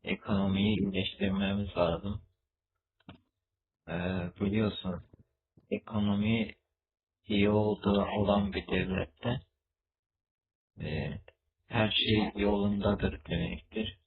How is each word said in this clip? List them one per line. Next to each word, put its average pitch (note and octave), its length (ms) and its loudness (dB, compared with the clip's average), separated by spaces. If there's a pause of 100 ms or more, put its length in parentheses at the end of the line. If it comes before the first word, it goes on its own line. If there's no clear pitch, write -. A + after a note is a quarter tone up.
Ekonomiyi G2 760 0
iyileştirmemiz G2 960 -2
lazım. F2 440 0 (1700)
Ee, F2 420 -2 (100)
biliyorsunuz G2+ 640 0 (640)
ekonomi G#2+ 840 0 (760)
iyi G#2 220 4
olduğu G#2 560 2
olan G2+ 480 2
bir F#2+ 140 -4
devlette, F#2+ 720 -2 (1400)
e, D#2 380 -6 (480)
her A2 240 0
şey G#2+ 500 2
yolundadır G2+ 840 0
demektir. - 800 -6